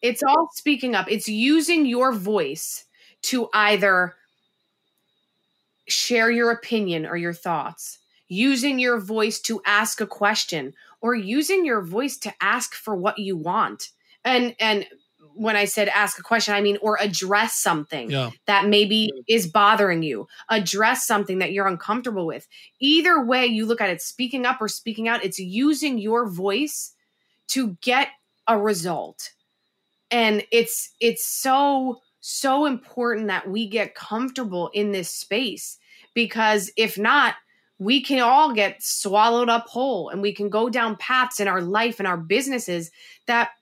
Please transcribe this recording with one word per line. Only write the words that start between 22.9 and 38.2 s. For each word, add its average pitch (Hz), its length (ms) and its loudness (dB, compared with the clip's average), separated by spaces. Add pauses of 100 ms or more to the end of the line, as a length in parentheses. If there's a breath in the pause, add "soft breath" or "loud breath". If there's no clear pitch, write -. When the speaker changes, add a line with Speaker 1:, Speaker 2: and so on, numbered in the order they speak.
Speaker 1:
way 254 220 2
you 220 180 0
look 233 160 0
at 196 100 0
it, 170 120 -4
speaking 247 440 -4
up 247 140 0
or 214 80 -4
speaking 220 400 -6
out, 233 160 -2
it's 190 140 -6
using 262 600 0
your 220 300 -2
voice 202 640 -4 (560)
to 226 320 -2
get 254 280 2 (380)
a 226 120 4
result. 175 720 -4 (800)
And 220 400 2
it's, - 500 0
it's 233 240 0
so, 269 760 0 (200)
so 277 440 0
important 233 640 -4
that 185 200 -4
we 208 200 -4
get 202 260 -4
comfortable 220 760 -6
in 208 180 -2
this 190 200 -4
space, - 680 -6 (360 soft breath)
because 214 640 0
if 214 220 0
not, 240 380 4 (420)
we 233 240 2
can 269 160 0
all 262 360 6